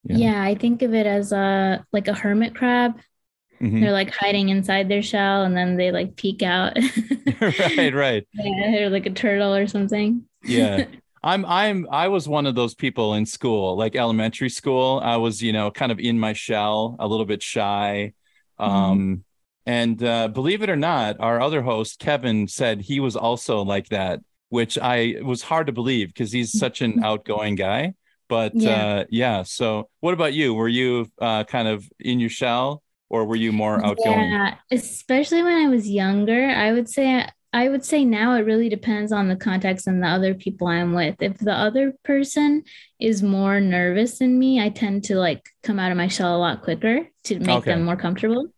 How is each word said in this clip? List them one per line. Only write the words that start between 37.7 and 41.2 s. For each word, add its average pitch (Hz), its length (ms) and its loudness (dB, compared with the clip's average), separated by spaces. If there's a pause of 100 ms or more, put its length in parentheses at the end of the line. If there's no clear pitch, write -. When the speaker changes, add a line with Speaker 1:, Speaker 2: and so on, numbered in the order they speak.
Speaker 2:
would 269 160 -2
say 294 180 2
now 226 300 4
it 233 60 2
really 220 280 2
depends 214 440 -2
on 202 160 2
the 185 80 0
context 190 500 -2
and 185 160 2
the 170 60 2
other 185 260 2
people 185 320 -6
I'm 175 260 0
with. 170 300 0